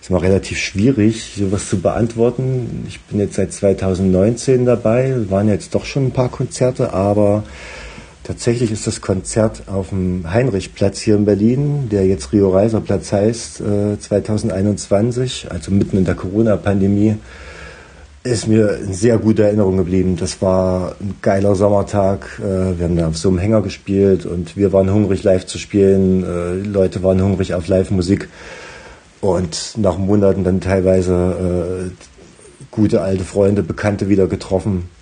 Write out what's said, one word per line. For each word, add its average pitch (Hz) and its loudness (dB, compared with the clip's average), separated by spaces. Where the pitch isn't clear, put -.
Ist - -12
immer 90 2
relativ 92 0
schwierig, 110 0
sowas 98 -2
zu 98 0
beantworten. 117 -2
Ich - -14
bin - -6
jetzt 101 -2
seit 95 -2
zweitausendneunzehn 98 2
dabei. 120 0
Waren 98 2
jetzt 95 -2
doch 101 -2
schon 135 -2
ein 120 -4
paar 127 0
Konzerte, 127 -2
aber 101 2
tatsächlich 120 -2
ist 107 -6
das 107 -4
Konzert 107 -2
auf 95 -6
dem 92 -4
Heinrichplatz 98 -2
hier 107 4
in 104 2
Berlin, 123 2
der 98 2
jetzt - -2
Rio 98 6
Reiser 101 2
Platz 95 -4
heißt, 110 -2
äh, 104 -2
zweitausendeinundzwanzig, 104 -2
also 85 -8
mitten 98 2
in 95 4
der 85 0
Corona-Pandemie, 101 2
ist 120 -4
mir 107 4
in 101 -8
sehr 110 2
guter 107 2
Erinnerung 104 2
geblieben. 92 0
Das 90 -6
war 92 0
ein 95 -6
geiler 101 2
Sommertag. 98 0
Äh, 92 -2
wir 87 -2
haben 85 0
da 82 0
auf 80 -2
so 98 0
einem 90 2
Hänger 104 2
gespielt 98 0
und 87 -8
wir 98 2
waren 95 4
hungrig, 98 2
live 92 2
zu - -10
spielen. 95 2
Äh, 87 -4
Leute 95 0
waren 95 4
hungrig 92 0
auf 85 -4
Live-Musik. 95 0
Und 90 -2
nach 92 0
Monaten 98 2
dann 92 0
teilweise, 90 0
äh, - -20
gute 107 2
alte 92 -2
Freunde, 101 2
Bekannte 95 -2
wieder 95 4
getroffen. 90 -4